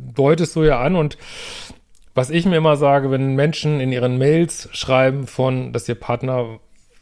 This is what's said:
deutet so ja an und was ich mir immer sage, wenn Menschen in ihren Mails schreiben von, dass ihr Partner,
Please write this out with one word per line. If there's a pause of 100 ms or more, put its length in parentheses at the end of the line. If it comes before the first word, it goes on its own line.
(140)
deutet
so
ja
an
und (960)
was
ich
mir
immer
sage,
wenn
Menschen
in
ihren
Mails
schreiben
von,
dass
ihr
Partner, (440)